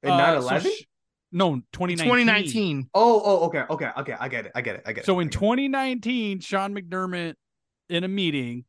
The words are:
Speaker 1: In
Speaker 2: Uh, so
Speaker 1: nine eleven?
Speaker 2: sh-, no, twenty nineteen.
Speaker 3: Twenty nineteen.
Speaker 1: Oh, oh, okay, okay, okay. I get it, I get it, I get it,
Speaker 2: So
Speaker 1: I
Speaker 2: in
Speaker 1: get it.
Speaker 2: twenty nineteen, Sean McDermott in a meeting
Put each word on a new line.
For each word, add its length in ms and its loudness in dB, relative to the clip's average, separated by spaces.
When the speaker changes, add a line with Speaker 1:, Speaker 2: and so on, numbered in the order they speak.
Speaker 1:
In 60 0
Speaker 2:
Uh, 60 6
so 60 6
Speaker 1:
nine 140 4
eleven? 340 0
Speaker 2:
sh-, 120 -6
no, 280 2
twenty 220 -2
nineteen. 140 0
Speaker 3:
Twenty 160 4
nineteen. 720 0
Speaker 1:
Oh, 300 6
oh, 220 4
okay, 220 -2
okay, 300 -4
okay. 200 -6
I 100 -6
get 180 -6
it, 80 -16
I 80 -4
get 140 -6
it, 100 -14
I 60 -6
get 80 -8
it, 60 -6
Speaker 2:
So 120 2
Speaker 1:
I 40 0
Speaker 2:
in 60 -2
Speaker 1:
get 60 -6
it. 40 -4
Speaker 2:
twenty 300 0
nineteen, 720 -4
Sean 340 -4
McDermott 600 -6
in 140 0
a 40 -4
meeting 600 -2